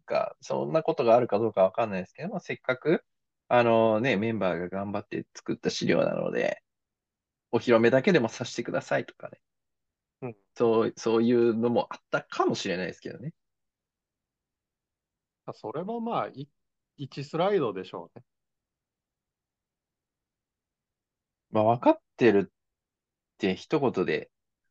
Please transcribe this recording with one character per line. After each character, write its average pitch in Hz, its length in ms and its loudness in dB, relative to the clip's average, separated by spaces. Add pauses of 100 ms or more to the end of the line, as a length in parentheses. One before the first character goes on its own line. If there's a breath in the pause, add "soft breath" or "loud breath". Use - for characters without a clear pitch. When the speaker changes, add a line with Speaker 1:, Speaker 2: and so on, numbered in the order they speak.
Speaker 1:
か、 - 380 -4
そ 139 240 -6
ん 147 60 -8
な 160 100 0
こ - 120 -2
と 131 100 -2
が 113 120 6
あ 123 40 6
る 120 60 -2
か 101 120 0
ど 113 100 0
う 104 60 -6
か 95 80 4
わ 95 100 2
か 117 140 -2
ん 107 40 -6
な 95 80 -4
い 90 40 -6
で 92 40 -10
す - 60 -20
け 135 100 -16
ど 170 60 -8
も、 208 120 -8
せ - 140 -8
っ - 40 -16
か - 180 -4
く、 160 280 -2 (440)
あ 120 140 4
の 113 380 4
ね、 120 160 0
メ 110 140 -2
ン 110 80 -4
バ 92 160 -2
ー 82 40 -4
が 90 100 -6
頑 98 240 -8
張 101 80 -6
っ - 80 -16
て - 260 -8
作 - 200 -8
っ - 20 -16
た - 140 -4
資 - 160 -6
料 - 180 2
な 50 100 -2
の 50 160 -4
で、 - 320 -4 (880)
お 120 60 0
披 110 80 0
露 117 140 6
目 117 120 6
だ 131 120 4
け 202 100 4
で 156 80 6
も 113 80 0
さ - 160 -8
せ - 100 -12
て 120 80 -6
く - 100 -8
だ - 100 -2
さ 139 160 -4
い - 80 -8
と - 80 -20
か - 160 -16
ね。 - 100 -20 (840)
Speaker 2:
う 131 60 -8
ん。 110 80 -14 (180)
Speaker 1:
そ 113 320 2
う、 110 100 -4
そ 113 200 0
う 113 60 4
い 120 100 4
う 117 240 4
の 120 140 0
も 104 200 0
あ - 60 -12
っ - 40 -20 (100)
た 143 120 -2
か - 220 -2
も 349 100 0
し - 140 -6
れ 87 80 -2
な 90 80 -4
い - 20 -6
で 82 60 -8
す - 80 -16
け 87 100 -12
ど - 80 -16
ね。 - 140 -14 (2250)
Speaker 2:
あ、 120 80 -14
そ 110 180 -14
れ 151 100 -8
も 233 180 -8
ま 208 240 -4
あ、 101 40 -10
い-、 131 180 -14 (520)
一 139 260 -12
ス 160 140 -12
ラ 196 160 0
イ 190 40 2
ド 120 140 -2
で 92 120 -8
し - 100 -20
ょ 85 200 -14
う - 40 -20
ね。 - 60 -20 (3250)
Speaker 1:
ま 107 120 2
あ、 - 20 4 (120)
「分 - 60 -8
か 302 100 4
っ - 80 0 (160)
て 117 140 6
る」 101 220 4 (840)
っ - 40 -20
て 92 180 -2
一 - 240 -4
言 98 260 0
で、 - 240 -4 (400)